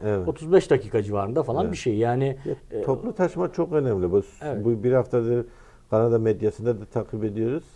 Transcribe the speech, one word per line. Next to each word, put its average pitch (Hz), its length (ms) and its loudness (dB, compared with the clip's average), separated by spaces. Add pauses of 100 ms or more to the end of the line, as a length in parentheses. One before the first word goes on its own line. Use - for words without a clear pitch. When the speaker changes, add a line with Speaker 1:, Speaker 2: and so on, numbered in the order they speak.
Speaker 1:
Evet. 101 240 0
Speaker 2:
otuz 160 240 -4
beş 190 180 6
dakika 113 320 2
civarında 101 400 -2
falan 120 200 -2
Speaker 1:
Evet. 220 100 -2
Speaker 2:
bir 170 60 -6
şey. 110 180 -2
Yani, 127 480 0
Speaker 1:
Ya, - 360 -8
Speaker 2:
e, - 20 -4
Speaker 1:
toplu 135 320 -2
taşıma 175 380 -2
çok 170 200 -2
önemli. 104 400 0
Bu 98 100 4
s-, - 240 -16
Speaker 2:
Evet. 110 180 -4
Speaker 1:
bu 113 200 2
bir 123 80 4
haftadır 120 540 0 (440)
Kanada 117 280 4
medyasında 107 640 0
da 107 40 -12
takip 110 400 -6
ediyoruz. 113 400 -2 (120)